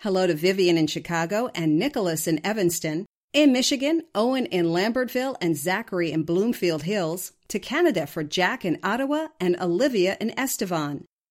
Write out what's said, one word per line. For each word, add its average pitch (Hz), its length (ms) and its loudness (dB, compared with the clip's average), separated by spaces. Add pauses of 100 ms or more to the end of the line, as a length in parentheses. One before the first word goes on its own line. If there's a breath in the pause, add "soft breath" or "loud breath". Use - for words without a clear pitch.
hello 185 260 2
to 170 80 2
Vivian 180 420 4
in 156 100 2
Chicago 170 680 -2
and 160 240 2
Nicholas 190 480 -2
in 156 180 0
Evanston. 175 600 -2 (260)
In 285 220 6
Michigan, 277 500 0 (100)
Owen 247 340 0
in - 180 0
Lambertville 240 760 0
and 165 140 0
Zachary 175 560 -2
in 156 120 0
Bloomfield 170 600 0
Hills. 180 480 -4 (160)
To 220 100 -4
Canada 233 480 2
for 156 180 -6
Jack 185 420 -2
in 165 180 0
Ottawa 277 460 -2 (100)
and 180 200 2
Olivia 190 600 2
in 220 180 -6
Estevan. 175 680 -4 (260)